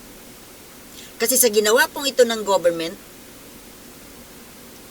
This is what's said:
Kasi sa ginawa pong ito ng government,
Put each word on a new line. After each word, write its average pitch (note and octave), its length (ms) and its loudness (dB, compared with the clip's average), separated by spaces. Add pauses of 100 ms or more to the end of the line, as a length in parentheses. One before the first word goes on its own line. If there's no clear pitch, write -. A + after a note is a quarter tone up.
(1200)
Kasi A#3 200 0
sa B3 80 4
ginawa A3 440 2
pong C#4 200 -6
ito B3+ 160 4
ng A3+ 160 -4
government, F3 520 -2 (2000)